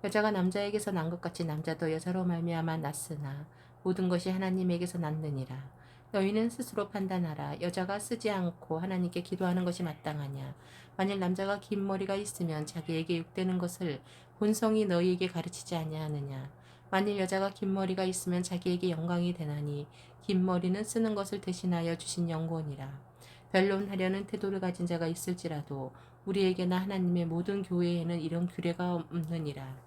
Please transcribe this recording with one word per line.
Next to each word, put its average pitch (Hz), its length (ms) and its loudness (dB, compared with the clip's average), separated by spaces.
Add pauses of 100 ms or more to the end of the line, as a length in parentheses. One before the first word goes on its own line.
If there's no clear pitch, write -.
여자가 214 260 4
남자에게서 202 640 2
난 165 160 0
것 175 120 -4
같이 170 240 -4
남자도 160 480 -2
여자로 180 320 0
말미암아 165 520 0
났으나 143 720 -6 (360)
모든 185 280 2
것이 180 180 2
하나님에게서 185 720 0
났느니라. 151 580 -2 (560)
너희는 208 380 2
스스로 214 400 -4
판단하라. 165 720 -2
여자가 180 360 -2
쓰지 226 320 -2
않고 175 480 -2
하나님께 180 440 0
기도하는 180 420 0
것이 175 180 -2
마땅하냐? 139 720 -6 (440)
만일 196 200 2
남자가 190 420 0
긴 196 260 -2
머리가 190 300 0
있으면 165 500 -2
자기에게 160 520 -2
욕되는 185 380 -2
것을 175 440 -2 (380)
본성이 220 460 4
너희에게 180 440 4
가르치지 170 480 -4
아니하느냐? 151 760 -4 (400)
만일 202 280 4
여자가 190 320 2
긴 196 220 -2
머리가 190 320 2
있으면 180 380 0
자기에게 180 480 0
영광이 175 420 2
되나니 147 540 -4 (340)
긴 185 240 4
머리는 185 400 2
쓰는 220 300 2
것을 202 260 -2
대신하여 175 560 0
주신 170 320 -2
영광이라. 156 840 -4 (420)
변론하려는 196 720 2
태도를 196 340 -2
가진 180 260 0
자가 170 220 2
있을지라도 156 840 -4 (320)
우리에게나 185 540 4
하나님의 180 480 2
모든 175 360 0
교회에는 175 580 2
이런 170 260 0
규례가 180 480 0
없느니라. 156 840 -4 (100)